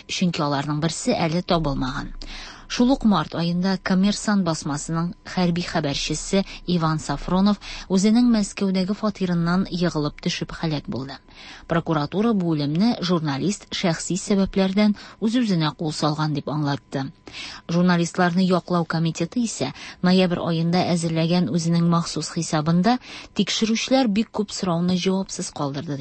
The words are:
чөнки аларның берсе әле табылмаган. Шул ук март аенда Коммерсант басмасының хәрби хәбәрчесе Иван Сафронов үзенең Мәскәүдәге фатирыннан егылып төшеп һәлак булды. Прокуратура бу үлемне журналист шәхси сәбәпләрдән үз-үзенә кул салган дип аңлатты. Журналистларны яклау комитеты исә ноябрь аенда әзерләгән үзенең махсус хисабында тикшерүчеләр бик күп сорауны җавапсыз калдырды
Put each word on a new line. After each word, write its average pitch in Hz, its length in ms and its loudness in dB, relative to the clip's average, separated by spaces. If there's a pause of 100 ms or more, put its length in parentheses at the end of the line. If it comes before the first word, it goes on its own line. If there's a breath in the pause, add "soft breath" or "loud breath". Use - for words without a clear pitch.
чөнки 175 340 0
аларның 147 400 0
берсе 165 360 0
әле 165 240 0
табылмаган. 139 720 -2 (540 loud breath)
Шул 247 240 2
ук 269 160 2
март 175 320 2
аенда 175 400 0
Коммерсант 196 640 2
басмасының 165 680 -2 (100)
хәрби 175 400 0
хәбәрчесе 156 800 -2 (260 loud breath)
Иван 160 320 2
Сафронов 185 640 2 (260 loud breath)
үзенең 214 460 4
Мәскәүдәге 190 580 0
фатирыннан 180 800 0
егылып 160 480 -2
төшеп - 320 -4
һәлак 156 400 -4
булды. 135 240 -8 (560 loud breath)
Прокуратура 165 640 0
бу 175 180 0
үлемне 156 480 0
журналист 160 720 -2
шәхси 170 480 -2
сәбәпләрдән 196 800 2 (240 loud breath)
үз-үзенә 208 580 2
кул 151 160 -4
салган 151 400 0
дип 139 160 -4
аңлатты. 143 540 -2 (640 loud breath)
Журналистларны 175 720 2
яклау 180 400 0
комитеты 165 600 -2
исә - 260 -4 (300 loud breath)
ноябрь 180 420 4
аенда 170 480 2
әзерләгән 165 560 0
үзенең 170 400 2
махсус 170 480 0
хисабында 170 640 2 (400 loud breath)
тикшерүчеләр 226 720 2
бик 214 240 -2
күп 208 160 -4
сорауны 180 480 0
җавапсыз 190 560 -4
калдырды 143 460 -4